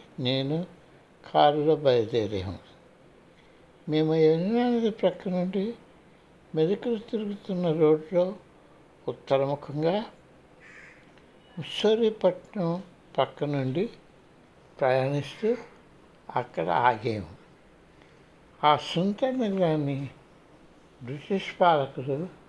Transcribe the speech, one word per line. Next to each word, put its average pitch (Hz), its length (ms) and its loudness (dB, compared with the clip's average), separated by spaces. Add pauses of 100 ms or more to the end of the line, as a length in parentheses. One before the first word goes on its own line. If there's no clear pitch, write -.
(200)
నేను 135 460 -2 (680)
కారులో 151 420 4
బయలుదేరాము. 107 840 0 (1300)
మేము 156 260 2
యమునా 175 540 4
నది 233 220 0
ప్రక్క 196 380 -2
నుండి 185 460 -2 (800)
మెలికలు 208 440 0
తిరుగుతున్న 202 760 -4
రోడ్లో 165 600 2 (760)
ఉత్తరముఖంగా 143 920 -2 (1600)
ముస్సోరిపట్నం 185 1200 0 (360)
పక్క 139 260 -2
నుండి 143 460 -2 (880)
ప్రయాణిస్తూ 143 760 0 (800)
అక్కడ 120 320 -4
ఆగాము. 110 600 0 (1400)
ఆ 147 100 6
సుందర 202 540 -2
నగరాన్ని 160 800 -2 (920)
బ్రిటిష్ 147 580 -6
పాలకులు 143 680 2 (200)